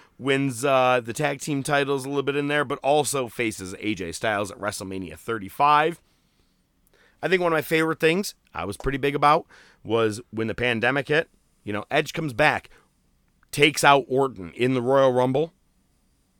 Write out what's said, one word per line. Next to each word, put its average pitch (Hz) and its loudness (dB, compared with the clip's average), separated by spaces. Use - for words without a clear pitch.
wins, 135 0
uh, 127 4
the 113 -8
tag 143 -2
team 139 -4
titles 139 0
a 139 -8
little 139 -2
bit 139 -2
in 143 -2
there, 147 0
but 135 -6
also 139 0
faces 101 -6
A 107 -2
J 85 -8
Styles 104 -4
at - -16
WrestleMania 95 -8
thirty-five. 147 0
I 156 -2
think 180 2
one 170 0
of - 2
my 147 0
favorite 160 -2
things, 170 0
I 82 -6
was 101 -8
pretty 139 -4
big 143 -2
about, 147 4
was 110 0
when 110 -4
the 101 -6
pandemic 123 0
hit, 151 0
you 104 -8
know, 104 -6
Edge 147 0
comes 156 -6
back, 131 0
takes 147 2
out 143 6
Orton 117 -2
in 127 0
the 127 0
Royal 135 4
Rumble, 131 0